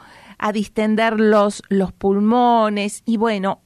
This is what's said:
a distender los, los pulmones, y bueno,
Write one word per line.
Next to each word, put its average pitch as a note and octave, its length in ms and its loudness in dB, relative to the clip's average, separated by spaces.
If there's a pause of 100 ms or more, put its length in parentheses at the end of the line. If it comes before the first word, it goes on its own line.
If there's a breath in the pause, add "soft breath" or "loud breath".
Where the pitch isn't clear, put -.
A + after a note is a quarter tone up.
(380 loud breath)
a G#3+ 140 -4
distender G#3+ 680 -2
los, G#3 480 2
los G3 240 -2
pulmones, G#3+ 1120 0
y A3+ 140 -2
bueno, G3+ 480 -2